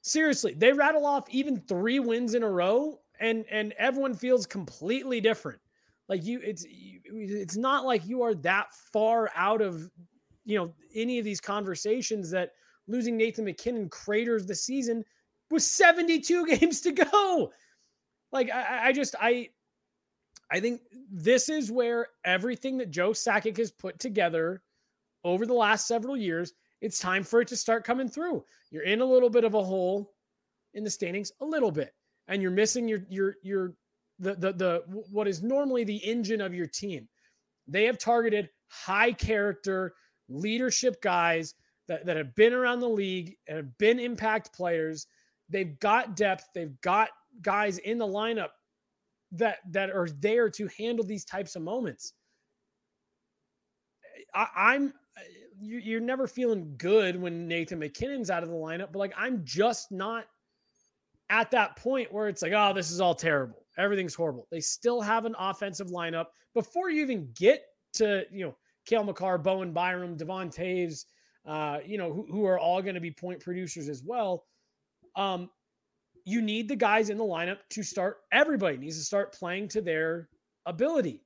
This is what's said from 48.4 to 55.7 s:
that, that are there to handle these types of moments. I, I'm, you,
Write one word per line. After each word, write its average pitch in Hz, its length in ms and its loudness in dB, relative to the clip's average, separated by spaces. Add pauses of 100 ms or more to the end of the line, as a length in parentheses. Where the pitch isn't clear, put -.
that, 196 260 0 (140)
that 190 180 0
are 185 200 -2 (100)
there 214 320 4
to 208 260 -8
handle 226 280 -2
these 196 200 -8
types 190 300 -8
of 175 60 -8
moments. 190 520 -8 (2250)
I, 208 220 2
I'm, 269 380 4 (680)
you, 220 180 -10